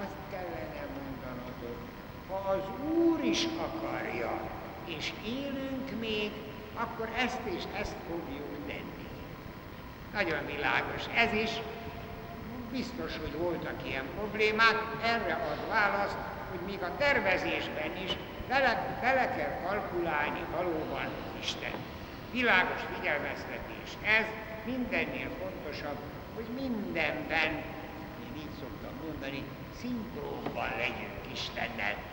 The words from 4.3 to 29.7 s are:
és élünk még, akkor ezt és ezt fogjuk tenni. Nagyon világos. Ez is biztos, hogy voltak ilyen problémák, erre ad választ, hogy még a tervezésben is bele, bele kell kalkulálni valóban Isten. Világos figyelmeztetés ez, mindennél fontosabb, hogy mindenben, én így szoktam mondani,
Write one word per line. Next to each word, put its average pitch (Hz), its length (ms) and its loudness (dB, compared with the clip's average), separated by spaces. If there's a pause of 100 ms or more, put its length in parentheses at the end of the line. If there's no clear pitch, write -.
és - 140 -2 (140)
élünk 269 720 -2
még, 214 300 2 (440)
akkor 226 340 -2 (100)
ezt 247 260 2
és 180 180 0 (180)
ezt - 160 -4 (120)
fogjuk 147 580 -4
tenni. - 420 -6 (1040)
Nagyon 165 340 2
világos. 139 560 2 (120)
Ez 226 180 8
is 214 180 4 (1200)
biztos, 170 500 -2
hogy 151 180 -2
voltak 151 500 0
ilyen 135 160 0 (120)
problémák, 214 640 6 (220)
erre 226 300 4
ad 147 340 0
választ, 202 480 4 (340)
hogy 180 160 -4
még 190 160 -4
a 175 140 -2
tervezésben 170 1080 4
is 185 60 0 (380)
bele, 233 520 4
bele 247 360 6
kell 143 300 0
kalkulálni 165 800 2 (120)
valóban 151 520 0 (320)
Isten. - 320 -2 (600)
Világos 214 480 6 (140)
figyelmeztetés - 960 -2 (280)
ez, 220 60 4 (400)
mindennél 165 640 0 (120)
fontosabb, 143 580 -4 (360)
hogy 220 120 -6 (140)
mindenben, 160 880 0 (760)
én - 100 -8
így 151 240 -8
szoktam - 340 -8 (100)
mondani, 139 400 -4 (360)